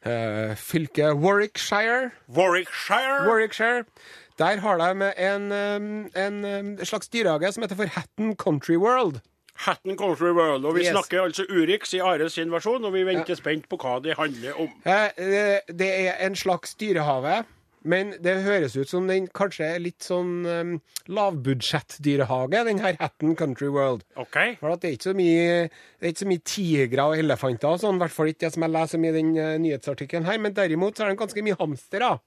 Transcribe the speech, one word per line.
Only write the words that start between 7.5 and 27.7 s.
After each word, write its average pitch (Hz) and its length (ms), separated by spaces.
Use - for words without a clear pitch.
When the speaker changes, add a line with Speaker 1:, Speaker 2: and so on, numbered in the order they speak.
Speaker 1:
som 226 100
heter 202 120
for 202 100
Hatton 208 500
Country 165 400
World. 202 440
Speaker 2:
Hatton 190 420
Country 175 380
World, 151 300
og 160 100
vi 175 60
Speaker 1:
Yes. 175 60
Speaker 2:
snakker 180 340
altså 185 280
Urix 180 440
i 185 60
Are 170 300
sin 165 220
versjon, 220 340
og 196 80
vi 185 120
venter 180 240
Speaker 1:
Ja. 175 60
Speaker 2:
spent 151 340
på 180 80
hva 127 260
det 156 140
handler 139 420
om. 160 100
Speaker 1:
Eh, 202 200
eh, 202 420
det 190 280
er 180 200
en 196 80
slags 180 400
dyrehave 160 680
men 185 360
det 185 200
høres 190 380
ut 135 100
som 185 180
den 190 220
kanskje 175 460
er 175 80
litt 175 180
sånn, 180 300
ehm, 170 220
lavbudsjettdyrehage, 143 1600
den 208 160
her 185 180
Hatton 156 360
Country 143 340
World. 135 340
Speaker 2:
Ok. 127 200
Speaker 1:
For 151 140
at 175 80
det 180 80
er 139 80
ikke - 140
så 190 60
mye, 170 520
det - 380
er 170 60
ikke 180 100
så 196 80
mye 175 180
tigre 139 600
og 156 120
elefanter 139 540